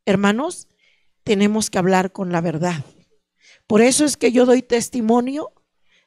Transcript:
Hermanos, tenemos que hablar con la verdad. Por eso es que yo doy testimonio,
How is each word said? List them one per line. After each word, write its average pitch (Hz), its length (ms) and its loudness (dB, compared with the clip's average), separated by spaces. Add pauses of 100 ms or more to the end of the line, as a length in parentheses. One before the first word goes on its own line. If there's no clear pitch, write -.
Hermanos, 208 640 -2 (540)
tenemos 208 460 0
que - 80 -6
hablar 185 360 0
con 180 180 -8
la 175 80 -2
verdad. 165 460 -4 (840)
Por 214 140 4
eso 262 240 2
es 269 100 -2
que 247 160 0
yo 247 140 4
doy 254 160 4
testimonio, 240 880 -2 (560)